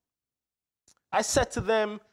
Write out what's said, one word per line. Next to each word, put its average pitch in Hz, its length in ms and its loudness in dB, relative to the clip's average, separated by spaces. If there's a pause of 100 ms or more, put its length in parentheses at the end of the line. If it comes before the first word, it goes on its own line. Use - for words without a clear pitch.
(1120)
"I 196 80 2
said - 300 0
to 240 100 -6
them, 208 400 0 (120)